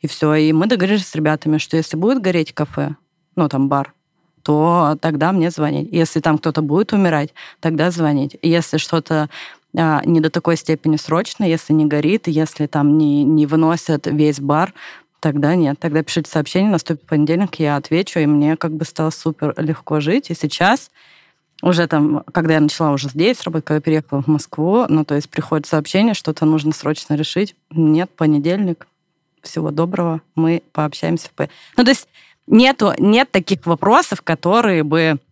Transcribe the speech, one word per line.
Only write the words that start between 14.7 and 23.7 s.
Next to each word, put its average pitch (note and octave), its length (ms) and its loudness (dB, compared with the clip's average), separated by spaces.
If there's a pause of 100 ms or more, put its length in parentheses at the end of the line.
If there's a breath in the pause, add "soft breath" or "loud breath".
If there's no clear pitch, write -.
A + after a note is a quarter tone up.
тогда D3 360 0
нет. D3 240 2
Тогда D#3 240 -2
пишите - 280 -4
сообщение, F#3 400 0
наступит E3 340 -4
понедельник, E3 500 0
я D3 200 0
отвечу, E3 440 -2
и D#3 60 2
мне D3 300 2
как D#3+ 160 -6
бы D#3 140 -6
стало D#3 240 -4
супер D#3 480 -4
легко D#3 420 -4
жить. F3 320 -2
И - 40 -4
сейчас F#3 540 0 (720 soft breath)
уже F3 260 2
там, D3+ 440 0
когда E3 220 2
я D#3 80 4
начала D3+ 320 0
уже C#3 160 -4
здесь E3+ 340 0
работать, D#3+ 220 -6
когда D3+ 100 0